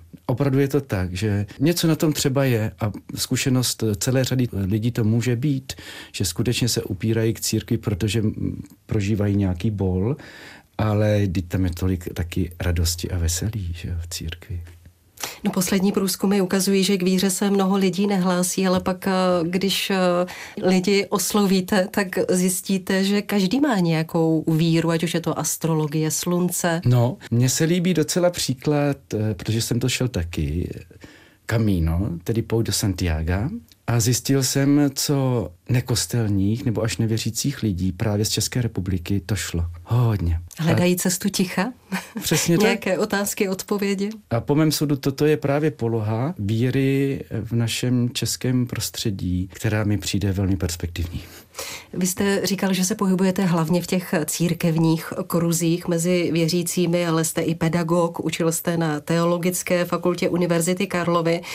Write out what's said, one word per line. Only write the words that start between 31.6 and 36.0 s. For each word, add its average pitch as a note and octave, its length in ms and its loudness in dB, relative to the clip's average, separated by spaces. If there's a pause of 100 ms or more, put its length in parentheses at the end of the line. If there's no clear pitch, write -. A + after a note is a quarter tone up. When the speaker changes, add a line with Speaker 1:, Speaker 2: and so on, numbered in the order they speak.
Speaker 1:
tedy A#2 180 0
Pouť A2+ 240 0
do G#2 60 -2
Santiaga, F2+ 800 0 (360)
a A#2+ 140 2
zjistil B2+ 420 2
jsem, C#3 520 4
co C3 560 0 (180)
nekostelních A2+ 960 0